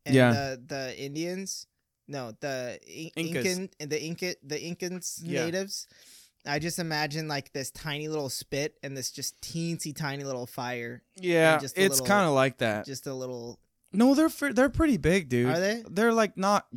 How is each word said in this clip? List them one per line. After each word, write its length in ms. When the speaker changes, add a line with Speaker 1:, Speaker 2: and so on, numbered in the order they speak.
Speaker 1:
and 80
Speaker 2:
Yeah. 180
Speaker 1:
the, 340
the 380
Indians, 640
no, 320
the 460
In-, 240
Speaker 2:
Incas. 200
Speaker 1:
Incan, 440
the 120
Inca, 400
the 140
Incans 680
Speaker 2:
Yeah. 220
Speaker 1:
natives, 420
I 120
just 200
imagine, 500
like, 240
this 180
tiny 380
little 220
spit 520
and 140
this 140
just 320
teensy 520
tiny 300
little 220
fire. 560
Speaker 2:
Yeah, 380
Speaker 1:
And 80
just 140
a 60
Speaker 2:
it's 180
Speaker 1:
little, 60
Speaker 2:
kinda 240
like 280
that. 280
Speaker 1:
just 200
a 80
little 460
Speaker 2:
No, 220
they're 160
fr-, 220
they're 180
pretty 260
big, 320
dude. 260
Speaker 1:
Are 60
they? 280
Speaker 2:
They're, 260
like, 240
not 280